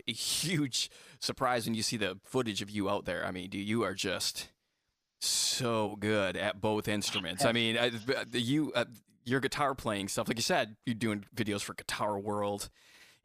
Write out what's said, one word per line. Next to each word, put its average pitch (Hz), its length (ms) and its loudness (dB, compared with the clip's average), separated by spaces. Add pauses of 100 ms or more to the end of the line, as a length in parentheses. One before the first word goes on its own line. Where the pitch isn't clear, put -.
a 120 40 -2
huge 147 800 0 (300)
surprise 123 460 0
when 113 100 0
you 110 80 0
see - 120 -2
the 98 280 -2
footage 110 400 0
of 101 80 -8
you 101 180 0
out 101 160 0
there. 87 180 -2
I 95 60 -2
mean, 92 220 -6
dude, 101 160 -4
you 113 160 2
are 95 100 0
just - 560 -4 (720)
so 110 800 2
good 101 360 2
at 98 240 0
both 107 280 2
instruments. 98 580 0
I 117 60 6
mean, 113 260 4
I, 120 120 4
the, 117 520 -2
you, 139 320 2
uh, 120 120 2 (400)
your 123 160 2
guitar 135 340 0
playing 101 320 -2
stuff, 110 200 -2
like 113 100 0
you 113 60 0
said, 123 320 2 (120)
you're 120 80 0
doing 104 300 0 (100)
videos 101 260 0
for - 140 -8
Guitar 104 420 -2
World 101 540 -2 (540)